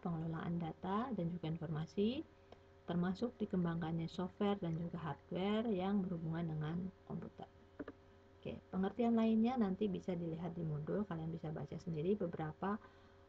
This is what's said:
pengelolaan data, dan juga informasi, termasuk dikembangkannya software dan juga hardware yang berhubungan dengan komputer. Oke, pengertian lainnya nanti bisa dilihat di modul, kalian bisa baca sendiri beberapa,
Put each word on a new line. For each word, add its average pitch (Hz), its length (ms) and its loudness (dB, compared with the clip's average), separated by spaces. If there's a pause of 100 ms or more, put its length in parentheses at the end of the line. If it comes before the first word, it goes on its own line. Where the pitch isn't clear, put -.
pengelolaan 165 560 -2
data, 190 560 -2
dan 170 160 0
juga 170 160 -4
informasi, 165 720 0 (640)
termasuk 180 560 2
dikembangkannya 170 720 2
software 202 500 0
dan 165 160 0
juga 170 240 -4
hardware 190 680 0
yang 196 340 2
berhubungan 165 400 -2
dengan 156 320 0 (320)
komputer. - 400 -8 (880)
Oke, - 320 -8
pengertian 196 480 2
lainnya 226 400 6
nanti 208 320 2
bisa 180 240 -2
dilihat 170 400 -2
di 170 140 -4
modul, 156 420 0
kalian 165 240 -4
bisa 165 220 -6
baca 160 260 -6
sendiri 170 400 0
beberapa, 170 560 -2 (520)